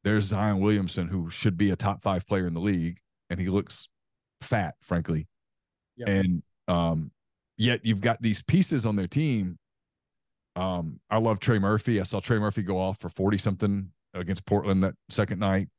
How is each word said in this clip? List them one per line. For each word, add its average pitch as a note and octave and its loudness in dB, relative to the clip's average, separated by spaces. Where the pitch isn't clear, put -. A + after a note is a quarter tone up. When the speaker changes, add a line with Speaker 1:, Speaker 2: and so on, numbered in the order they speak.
Speaker 1:
There's G#2 2
Zion G#2 0
Williamson, G2 0
who E2+ -4
should F2+ 0
be G2+ 4
a F2+ 2
top F#2+ -2
five F#2 -2
player F#2+ 0
in E2 -2
the E2 -4
league, F2 0
and F2 -4
he F2+ -2
looks - -2
fat, F#2+ -2
frankly. D#2+ -2
Speaker 2:
Yep. A#2 -6
Speaker 1:
And, F#2+ 2
um, E2+ 0
yet A#2+ 0
you've G#2+ 0
got - 0
these A2+ 0
pieces D#3+ 2
on G#2+ 2
their F#2+ 0
team. A2 -2
Um, F2+ -4
I A2 2
love A2+ 2
Trey A2+ 2
Murphy. G#2 2
I F#2 -2
saw G2 -4
Trey A2+ 0
Murphy G#2+ -2
go F#2 -2
off F#2+ -2
for F2 -10
forty G2 0
something G2 -2
against F2+ -4
Portland G2 2
that F#2+ 0
second G2+ -2
night. G2 0